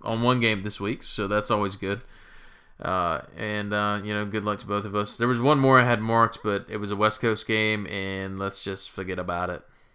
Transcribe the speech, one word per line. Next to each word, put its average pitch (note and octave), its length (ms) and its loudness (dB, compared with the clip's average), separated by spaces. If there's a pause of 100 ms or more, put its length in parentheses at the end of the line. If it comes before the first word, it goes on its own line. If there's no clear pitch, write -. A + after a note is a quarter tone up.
on A2+ 200 -2
one B2 180 4
game A2 220 2
this G#2 180 -6
week, G2+ 220 -4
so - 240 -4
that's G#2 240 0
always G2+ 260 2
good. G2 260 -4 (800)
Uh, F2 400 0 (160)
and, G#2 380 -4
uh, G#2 280 0
you G#2 120 -4
know, G#2 100 -2
good G#2 220 -4
luck G#2 140 -2
to - 60 -16
both G2+ 200 -2
of G2 80 -6
us. G#2 240 -2
There A#2+ 100 2
was B2 100 2
one C#3 200 4
more C3+ 220 8
I B2 40 6
had A#2+ 160 2
marked, A2+ 420 4
but G2+ 280 -2
it G#2+ 80 -6
was G2+ 120 -4
a G2+ 60 -2
West G#2+ 240 2
Coast A2 260 0
game, G#2+ 420 0
and F#2+ 500 -6
let's G2 260 -4
just F#2+ 240 -6
forget F#2 300 -6
about F2+ 320 -4
it. F2 120 -8 (320)